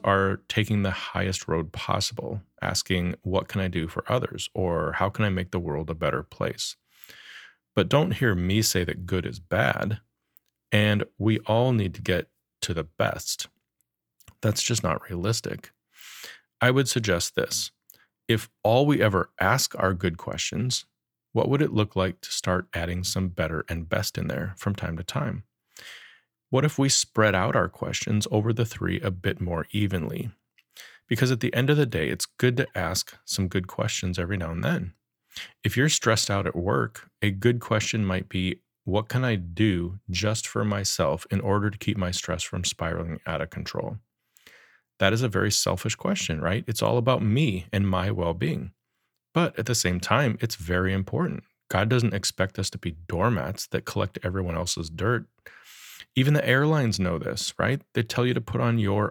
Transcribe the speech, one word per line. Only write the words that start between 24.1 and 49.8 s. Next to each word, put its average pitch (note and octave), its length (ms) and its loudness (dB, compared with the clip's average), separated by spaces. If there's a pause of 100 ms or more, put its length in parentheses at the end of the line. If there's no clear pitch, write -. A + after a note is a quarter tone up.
in - 120 -4
there - 280 -4
from G2 200 -2
time E2+ 200 -6
to F2+ 60 -6
time? G2+ 400 -4 (1080)
What C3 160 2
if D3 140 0
we C#3 100 4
spread G#2+ 460 4
out A2 220 2
our G2+ 120 4
questions - 640 -2
over A2 220 2
the A#2 120 0
three F2+ 360 -2
a G2+ 100 -2
bit F#2 300 -4
more E2+ 320 -2
evenly? G2+ 580 -2 (800)
Because B2 240 2
at A#2 80 0
the B2 120 0
end A#2+ 180 2
of D3 60 6
the D3 100 4
day, E2 220 0
it's - 160 -4
good B2 320 0
to - 120 0 (100)
ask - 460 -4
some F#2+ 240 -2
good F#2 180 -2
questions - 500 -4
every F2+ 200 -4
now E2+ 160 -4
and E2 100 -4
then. C3+ 320 -2 (680)
If - 120 0
you're C#3 120 4
stressed - 420 2
out G2 160 0
at - 80 -2
work, A2 560 -2 (100)
a G#2 120 2
good A#2 260 2
question G#2+ 460 0
might F#2+ 240 -2
be, F#2 320 -2 (240)
"What G#2 240 -2
can B2+ 160 0
I A#2+ 100 2
do F2+ 640 0 (100)
just G#2 380 -2
for A2 180 -2
myself F#2+ 680 0
in G2 80 2
order G2+ 280 2
to G#2 100 -6
keep G2+ 200 -2
my F2+ 140 0
stress E2+ 320 -4
from F#2 180 -6
spiraling E2+ 640 -4
out D#2+ 140 -2
of D2 100 -6
control?" - 480 -6 (1040)
That G2 120 4
is A2+ 100 2
a C3 60 2
very G2 220 2
selfish - 460 0
question, E2+ 440 -2
right? F#2 280 0
It's A2+ 120 -2
all A2 160 4
about B2 280 2
me A2 480 2
and G2 160 2
my F#2+ 240 0
well-being. F#2 580 -2 (640)
But E3 240 2
at A2 80 -2
the B2 80 0
same F2+ 260 0